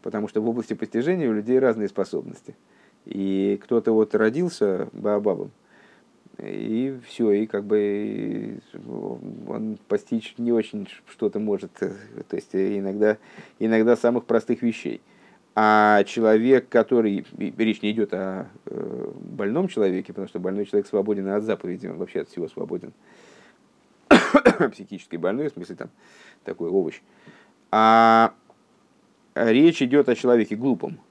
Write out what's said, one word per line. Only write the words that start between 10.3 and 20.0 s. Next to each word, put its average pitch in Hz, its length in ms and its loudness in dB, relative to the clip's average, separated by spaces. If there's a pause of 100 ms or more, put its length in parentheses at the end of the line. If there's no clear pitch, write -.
не 120 140 0
очень 107 340 -2 (240)
что-то 104 300 -4
может, 101 300 -4 (100)
э, 92 140 -4 (340)
то - 80 -6
есть, - 180 -12
э, 98 240 0
иногда, 104 380 0 (420)
иногда 113 380 4
самых 120 300 0
простых 113 360 0
вещей. 110 380 -4 (560)
А 107 480 6
человек, 113 640 4
который, 110 580 2 (120)
и 104 200 -6
речь 110 240 0
не 104 80 -2
идёт 107 240 -2
о, 95 320 -6 (200)
э, - 480 -8
больном 107 520 -4
человеке, 95 460 -2